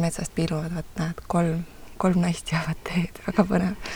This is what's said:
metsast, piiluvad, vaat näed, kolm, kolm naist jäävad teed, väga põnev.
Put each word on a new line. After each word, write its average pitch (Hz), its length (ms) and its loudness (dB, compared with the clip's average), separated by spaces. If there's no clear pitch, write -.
metsast, - 320 -2
piiluvad, 165 400 0
vaat - 240 -6
näed, 165 320 -2
kolm, 170 320 2
kolm 185 240 4
naist 175 300 0
jäävad 160 320 0
teed, - 440 -2
väga 185 200 4
põnev. 185 480 0